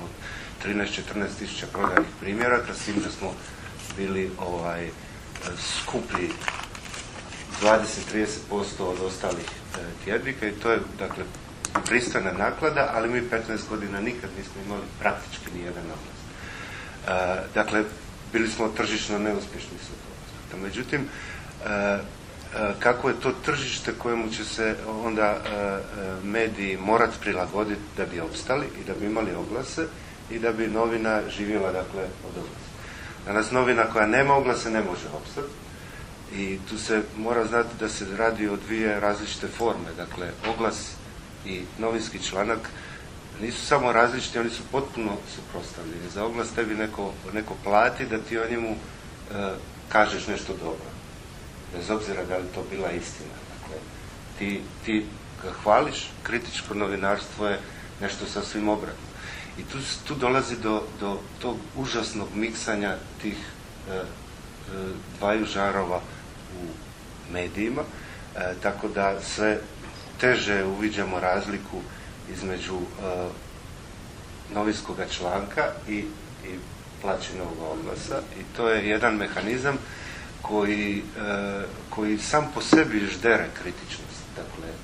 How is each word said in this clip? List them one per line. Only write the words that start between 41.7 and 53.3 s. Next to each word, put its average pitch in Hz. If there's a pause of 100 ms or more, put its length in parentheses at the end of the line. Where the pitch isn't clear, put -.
novinski 110
članak 107 (720)
nisu 117
samo 131
različiti, 120
oni 117
su -
potpuno 113 (240)
suprotstavljeni. 87
Za 101
oglas 117
tebi 110
neko, 104 (220)
neko 107 (100)
plati 117
da 110
ti 113
o 113
njemu, 117
e, 110 (1120)
kažeš 101
nešto 196
dobro, - (880)
bez 87
obzira 98
da 92
li 92
to 92
bila 95
istina. 80 (240)